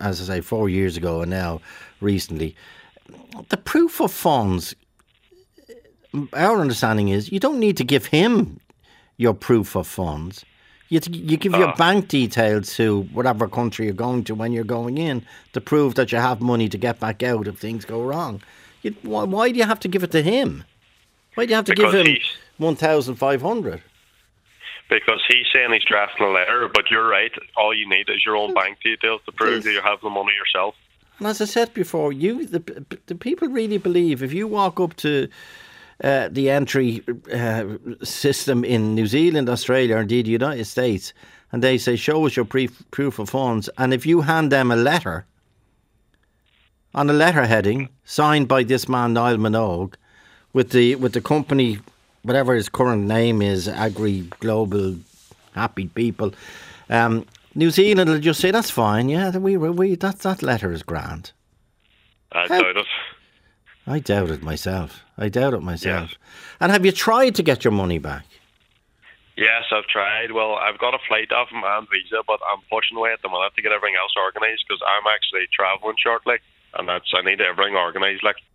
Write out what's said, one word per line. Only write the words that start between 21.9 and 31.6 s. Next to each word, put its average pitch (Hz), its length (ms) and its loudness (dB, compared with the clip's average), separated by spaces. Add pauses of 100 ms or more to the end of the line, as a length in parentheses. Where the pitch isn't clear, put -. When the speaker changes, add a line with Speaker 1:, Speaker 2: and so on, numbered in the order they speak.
Speaker 1:
give 185 140 4
him 120 80 4
Speaker 2:
he's - 220 -4 (200)
Speaker 1:
one 156 180 0
thousand 147 420 2
five 139 260 0
hundred? 156 380 -4 (1120)
Speaker 2:
Because 113 380 2
he's 123 240 4
saying 123 200 4
he's 110 120 2
drafting 104 420 0
a 98 40 2
letter, 98 440 2
but 104 160 2
you're 110 180 2
right. 104 240 2 (240)
All 107 160 2
you 104 160 -4
need 98 220 0
is 101 160 0
your 107 100 0
own 104 140 -2
Speaker 1:
Yes. 92 60 -6
Speaker 2:
bank 98 260 0
details 113 420 -2
to 107 80 -14
prove 110 240 0
Speaker 1:
Yes. 110 80 -6
Speaker 2:
that 107 80 -2
you 101 80 0
have 101 220 0
the 107 80 -6
money 101 240 -4
yourself. 98 400 -2 (440)
Speaker 1:
And 208 100 -4
as 214 120 -6
I 226 60 0
said 233 260 -2